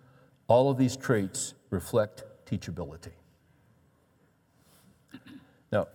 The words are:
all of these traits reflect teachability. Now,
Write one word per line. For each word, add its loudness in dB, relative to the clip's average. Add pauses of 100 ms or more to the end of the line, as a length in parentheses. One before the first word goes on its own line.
(480)
all 6
of 0
these 2
traits -2 (160)
reflect -2 (240)
teachability. -10 (2500)
Now, 0